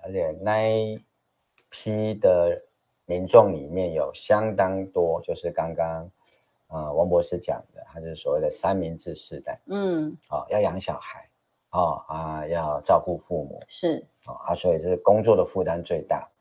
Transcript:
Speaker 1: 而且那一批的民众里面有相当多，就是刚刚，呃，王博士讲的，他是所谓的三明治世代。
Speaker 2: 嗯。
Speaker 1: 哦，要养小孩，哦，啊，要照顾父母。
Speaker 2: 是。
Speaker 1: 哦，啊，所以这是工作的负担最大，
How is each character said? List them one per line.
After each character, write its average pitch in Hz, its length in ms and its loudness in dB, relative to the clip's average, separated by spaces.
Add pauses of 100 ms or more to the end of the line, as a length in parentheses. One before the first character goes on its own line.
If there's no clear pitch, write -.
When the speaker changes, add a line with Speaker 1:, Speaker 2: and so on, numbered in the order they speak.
Speaker 1:
而 90 80 -12
且 82 300 -2
那 107 280 0
一 110 320 0 (680)
批 110 440 -2
的 90 460 4 (460)
民 90 180 -4
众 104 280 8
里 73 160 -8
面 87 240 -2
有 73 200 0
相 107 440 2
当 95 300 0
多， 85 360 0
就 87 100 -6
是 85 160 -6
刚 82 240 -2
刚， 82 380 -4 (600)
呃， 76 220 -6
王 82 160 2
博 87 140 4
士 87 160 -6
讲 - 240 -6 (100)
的， - 140 -20
他 - 140 -18
是 80 160 -10
所 - 160 -4
谓 76 80 2
的 76 100 0
三 95 260 -2
明 82 220 -4
治 82 160 -10
世 - 240 -14
代。 71 280 -12
Speaker 2:
嗯。 175 460 -2 (160)
Speaker 1:
哦， 71 200 -6
要 104 100 0
养 92 220 0
小 - 180 -6
孩， - 260 -16 (460)
哦， 82 380 0
啊， 78 400 -6
要 78 320 -2
照 87 180 4
顾 87 200 -4
父 80 260 -6
母。 - 120 -14 (120)
Speaker 2:
是。 - 360 -2 (220)
Speaker 1:
哦， - 160 -10
啊， - 140 -2
所 87 180 2
以 78 60 2
这 85 80 -4
是 90 80 2
工 104 260 6
作 107 140 6
的 90 80 6
负 92 180 -2
担 85 180 -2
最 85 200 -4
大， - 280 -2 (120)